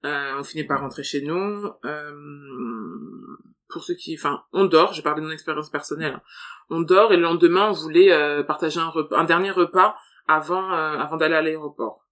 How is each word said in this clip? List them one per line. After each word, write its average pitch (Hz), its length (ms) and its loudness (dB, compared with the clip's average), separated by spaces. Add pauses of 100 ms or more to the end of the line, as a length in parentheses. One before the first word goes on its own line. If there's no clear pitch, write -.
Euh, 143 320 -6
on 143 60 -8
finit 151 200 -8
par 139 160 -2
rentrer 139 220 -10
chez 139 200 -4
nous. 196 440 -4 (180)
Euh, 147 260 -10 (1600)
pour 165 140 -14
ceux 175 120 -8
qui... 165 220 -12
Enfin, 147 360 -6
on 190 140 2
dort. 165 260 4
Je 156 100 -12
parle 151 140 -2
de 156 80 -6
mon 156 60 -10
expérience 151 400 -8
personnelle, 151 460 -6
hein. - 60 -16 (480)
On 165 100 -2
dort 190 320 6
et 180 40 6
le 170 60 4
lendemain, 170 460 4
on 208 40 0
voulait, 160 380 6
euh, 147 320 2
partager 156 380 -2
un 165 80 -2
repas, 160 300 -2
un 165 60 4
dernier 175 260 2
repas 185 460 2 (300)
avant, 175 460 0
euh, 156 260 -4
avant 147 200 -6
d'aller 156 160 2
à 156 80 4
l'aéroport. 151 680 -6